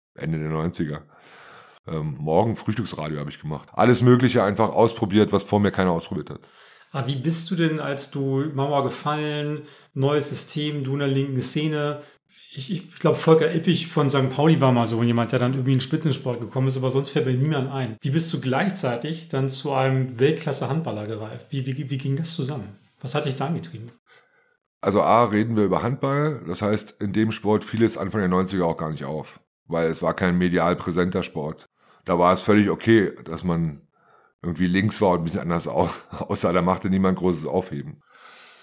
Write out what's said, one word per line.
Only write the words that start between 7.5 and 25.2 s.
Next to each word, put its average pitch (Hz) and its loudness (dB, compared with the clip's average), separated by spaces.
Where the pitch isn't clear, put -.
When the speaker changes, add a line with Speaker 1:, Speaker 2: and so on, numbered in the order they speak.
Speaker 2:
du 180 -4
denn, 156 0
als 139 -6
du 135 -2
Mauer 139 0
gefallen, 147 -4
neues 139 0
System, 147 -6
du 135 -4
in 143 -2
der 139 0
linken 135 0
Szene? 147 -2
Ich, 139 -10
ich, - -8
ich - -20
glaub, 147 2
Volker 160 6
Ippich 165 0
von 147 0
Sankt 131 2
Pauli 147 4
war 131 6
mal 120 4
so 113 0
jemand, 117 2
der 123 2
dann 123 0
irgendwie 135 0
in 127 4
den - -4
Spitzensport 151 -2
gekommen 131 -2
ist, 127 -2
aber 127 -2
sonst 139 -2
fällt 131 0
mir 131 0
niemand 135 0
ein. 127 -6
Wie 135 -4
bist 160 0
du 135 -4
gleichzeitig 143 -2
dann 135 -2
zu 139 -6
einem 131 0
Weltklasse-Handballer 135 -2
gereift? 110 -10
Wie, 135 -4
wie, 135 -6
wie 139 -4
ging 135 -2
das 165 -4
zusammen? 123 -8
Was 131 -10
hat 143 0
dich 131 -2
da 139 -4
angetrieben? 120 -8
Speaker 1:
Also 98 2
A, 113 6